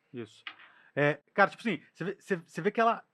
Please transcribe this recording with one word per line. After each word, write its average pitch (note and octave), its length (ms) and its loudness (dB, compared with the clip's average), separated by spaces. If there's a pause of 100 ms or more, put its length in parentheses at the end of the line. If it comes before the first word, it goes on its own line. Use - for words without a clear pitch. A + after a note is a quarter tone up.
(120)
Isso. A#2 320 -14 (520)
É, D3 240 2 (160)
cara, G3 160 6
tipo - 100 -20
assim, A3 180 -2 (140)
você - 100 -10
vê, F#3+ 160 -8
você, - 180 -4
você - 240 -10
vê G3+ 100 0
que A3+ 100 0
ela A3+ 220 2 (100)